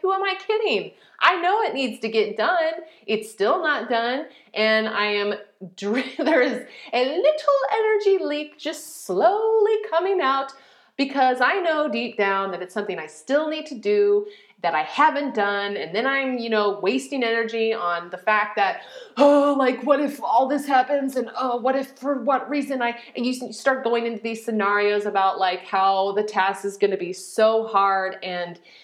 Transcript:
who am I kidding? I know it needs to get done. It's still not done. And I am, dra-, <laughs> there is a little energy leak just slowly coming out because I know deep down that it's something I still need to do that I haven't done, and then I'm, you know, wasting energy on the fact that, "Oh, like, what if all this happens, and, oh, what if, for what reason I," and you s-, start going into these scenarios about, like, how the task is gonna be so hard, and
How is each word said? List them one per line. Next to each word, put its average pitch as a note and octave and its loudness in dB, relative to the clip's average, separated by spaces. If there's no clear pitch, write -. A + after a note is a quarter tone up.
who F#4+ 2
am F#4+ 0
I F#4+ 0
kidding? F#4+ -2
I F4 4
know F#4+ 2
it F4+ -2
needs B3+ -4
to A3+ -6
get G#3 0
done. A#3 0
It's A3 -4
still C4+ 0
not C#4 -2
done. B3 -2
And A3 2
I G#3 -2
am, G#3 0
dra-, G#3+ -2
<laughs> - -16
there D#4+ 2
is B3 -2
a B3 2
little C#5 2
energy G#4 2
leak D4 -6
just - -10
slowly G#4+ 2
coming F4+ 0
out C4+ 0
because C4+ 2
I D#4+ 2
know D#4 0
deep A#3+ -4
down G3 0
that F3+ -8
it's F3+ -14
something G3+ -4
I D#3 -10
still D4 -2
need D4+ -6
to D4+ -12
do G#3 2
that E3 0
I D#3 0
haven't C#4+ 0
done, G3+ -2
and E3 -8
then A#3 0
I'm, C4+ -2
you A#3 -6
know, G#3 0
wasting C4 -2
energy A3+ 0
on F3 -4
the F#3 -10
fact G#3 0
that, G3 0
"Oh, C#4+ 6
like, B3+ 2
what C#4 4
if - -4
all B3 2
this C#4+ -2
happens, C4+ 0
and, A#3 -4
oh, B3 -2
what B3+ 0
if, C4+ -4
for C4 -2
what B3+ 0
reason C#4 -2
I," A#3+ -2
and A#3+ -4
you B3+ 0
s-, B3 -10
start C4+ 0
going A#3 0
into A3+ -6
these A3+ -6
scenarios G#3 2
about, F#3+ 2
like, F#3 0
how G3 2
the G#3 0
task G3+ 0
is G3 -4
gonna G3 0
be F3+ -6
so A3 2
hard, G3 0
and F3 -6